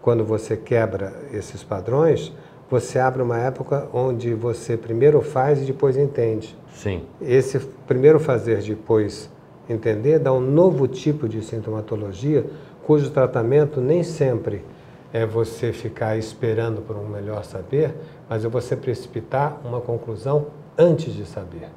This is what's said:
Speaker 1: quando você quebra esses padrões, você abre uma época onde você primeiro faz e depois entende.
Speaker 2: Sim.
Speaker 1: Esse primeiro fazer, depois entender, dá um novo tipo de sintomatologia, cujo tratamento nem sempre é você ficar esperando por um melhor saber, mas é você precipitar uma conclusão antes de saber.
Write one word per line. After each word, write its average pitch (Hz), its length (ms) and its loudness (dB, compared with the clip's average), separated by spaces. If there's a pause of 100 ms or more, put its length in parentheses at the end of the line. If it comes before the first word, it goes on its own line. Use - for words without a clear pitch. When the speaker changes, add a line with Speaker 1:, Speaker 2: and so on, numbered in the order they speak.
Speaker 1:
quando 117 240 2
você 107 320 -2
quebra 101 560 -2 (200)
esses - 320 -10
padrões, 120 680 0 (380)
você 123 280 0
abre 127 240 2
uma 120 160 0
época 131 540 -2
onde 120 420 0
você 113 420 -2
primeiro 127 460 6
faz 131 400 2
e - 20 -4
depois 131 320 2
entende. 117 600 0 (180)
Speaker 2:
Sim. 92 280 -6 (200)
Speaker 1:
Esse 123 360 4 (280)
primeiro 139 340 8
fazer, 117 420 2
depois 107 680 0 (380)
entender, 117 500 2
dá 135 140 2
um 127 80 2
novo 143 460 4
tipo 139 420 -2
de 107 140 -4
sintomatologia, 107 1000 -4 (420)
cujo 147 240 4
tratamento 131 680 2
nem 156 220 2
sempre 117 600 -2 (500)
é 113 120 0
você 113 480 -2
ficar 110 440 -4
esperando 110 680 -2
por 104 140 -8
um 104 120 -8
melhor 104 360 -8
saber, 135 500 -2 (340)
mas 110 160 -2
é 117 40 0
você 117 260 -2
precipitar 131 880 -4
uma 113 160 -6
conclusão 117 680 -2 (300)
antes 156 380 4
de 101 100 -8
saber. 85 520 -12